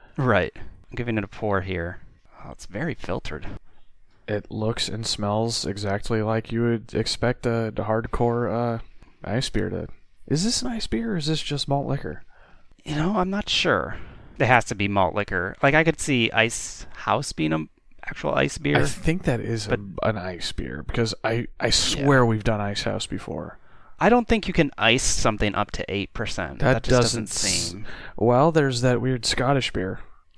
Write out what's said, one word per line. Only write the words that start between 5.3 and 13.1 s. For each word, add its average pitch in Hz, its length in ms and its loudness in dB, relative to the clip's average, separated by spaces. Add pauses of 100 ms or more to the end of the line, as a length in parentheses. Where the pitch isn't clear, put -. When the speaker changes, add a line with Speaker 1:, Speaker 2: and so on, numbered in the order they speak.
Speaker 2:
exactly 101 560 -2
like 110 300 0
you 113 120 0
would 117 300 0
expect - 520 0
a, 117 220 0
a 107 40 -6
hardcore, 117 760 0
uh, 117 300 0 (440)
ice 110 260 -2
beer 98 200 0
to. 90 180 -6 (400)
Is 156 160 0
this 240 180 0
an 247 80 -2
ice 226 180 -4
beer 226 260 -2
or 180 40 -2
is 147 100 -4
this 156 140 0
just - 260 -4
malt 139 200 0
liquor? 135 340 -4 (640)
Speaker 1:
You 151 100 -4
know, 175 220 2